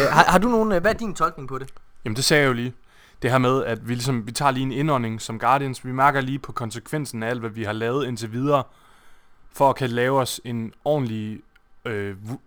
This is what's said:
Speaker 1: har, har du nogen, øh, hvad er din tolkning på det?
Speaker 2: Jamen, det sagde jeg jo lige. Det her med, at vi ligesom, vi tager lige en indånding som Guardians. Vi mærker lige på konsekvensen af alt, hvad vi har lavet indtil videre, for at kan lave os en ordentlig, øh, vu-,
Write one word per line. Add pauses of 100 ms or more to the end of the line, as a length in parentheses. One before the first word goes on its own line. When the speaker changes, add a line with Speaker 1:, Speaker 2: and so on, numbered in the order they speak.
(100)
Speaker 1:
har,
har
du
nogen,
øh,
hvad
er
din
tolkning
på
det? (360)
Speaker 2:
Jamen,
det
sagde
jeg
jo
lige. (480)
Det
her
med,
at
vi
ligesom,
vi
tager
lige
en
indånding
som
Guardians.
Vi
mærker
lige
på
konsekvensen
af
alt,
hvad
vi
har
lavet
indtil
videre, (920)
for
at
kan
lave
os
en (120)
ordentlig, (440)
øh,
vu-,